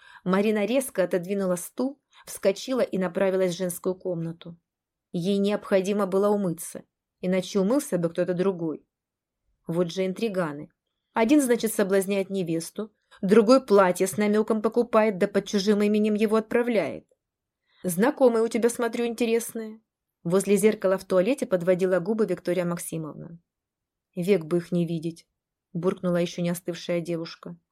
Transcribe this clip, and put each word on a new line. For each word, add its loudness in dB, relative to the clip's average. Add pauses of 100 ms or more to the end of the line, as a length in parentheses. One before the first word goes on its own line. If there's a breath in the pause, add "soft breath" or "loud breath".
(240 loud breath)
Марина 0
резко -2
отодвинула -2
стул, -6 (260 loud breath)
вскочила -2
и -2
направилась 0
в -14
женскую -4
комнату. -8 (540)
Ей -2
необходимо 0
было 0
умыться, -4 (380)
иначе -2
умылся 0
бы 0
кто-то -2
другой. -4 (800)
Вот -2
же -2
интриганы. -4 (420)
Один, 6
значит, 0
соблазняет 0
невесту, -4 (280 soft breath)
другой 6
платье 4
с -6
намеком 0
покупает, 2
да 0
под -2
чужим 2
именем 2
его 2
отправляет. -2 (800 soft breath)
"Знакомые 2
у 0
тебя, 0
смотрю, -4
интересные". -4 (420)
Возле 2
зеркала 2
в -8
туалете 0
подводила 2
губы -2
Виктория -2
Максимовна. -8 (760)
"Век 2
бы 0
их -4
не 2
видеть", -6 (480)
буркнула 0
еще -2
не 0
остывшая -4
девушка. -10 (140)